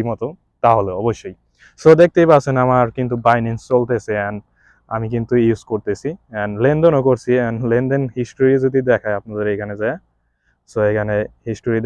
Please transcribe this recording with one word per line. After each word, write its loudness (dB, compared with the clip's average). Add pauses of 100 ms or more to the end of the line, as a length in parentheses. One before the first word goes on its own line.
মতো, -8 (360)
তাহলে 2 (100)
অবশ্যই। -6 (460)
So 4 (140)
দেখতেই 4
পাচ্ছেন 2 (100)
আমার 2 (120)
কিন্তু -4 (100)
Binance 0
চলতেছে -2 (140)
and -8 (560)
আমি -6
কিন্তু -4 (120)
ইউজ 0 (100)
করতেছি -6 (320)
and -4 (120)
লেনদেনও 2
করছি 0 (140)
and -6 (140)
লেনদেন 0 (140)
হিস্ট্রি 0 (140)
যদি 0 (120)
দেখায় -2
আপনাদের -8
এখানে -8
যায়, -4 (720)
so -6 (140)
এখানে -2 (320)
হিস্ট্রি -4